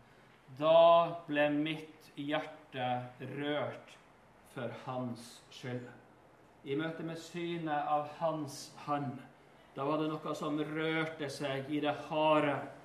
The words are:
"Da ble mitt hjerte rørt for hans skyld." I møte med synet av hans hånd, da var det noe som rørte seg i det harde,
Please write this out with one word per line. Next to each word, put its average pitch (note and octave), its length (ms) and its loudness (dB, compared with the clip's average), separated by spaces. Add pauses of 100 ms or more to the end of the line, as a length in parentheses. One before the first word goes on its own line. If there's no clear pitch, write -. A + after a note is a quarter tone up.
(600)
"Da E3 560 8 (120)
ble D3 220 4
mitt D#3 680 -4
hjerte C#3+ 720 -4 (480)
rørt D3 580 -4 (600)
for A#2+ 180 -6 (120)
hans B2+ 680 -8
skyld." B2 360 -8 (800)
I C#3 100 -4
møte D#3+ 280 -4
med E3 140 -6
synet E3 720 -4
av D3 300 2
hans D#3 560 -4 (140)
hånd, C#3+ 340 -2 (540)
da C3+ 100 -4
var D3+ 160 0
det D#3 80 0
noe D#3 260 -6
som D3+ 240 -4
rørte D#3 720 -2
seg C#3 420 -4
i D3 80 0
det D3 160 0 (140)
harde, D3+ 480 4 (280)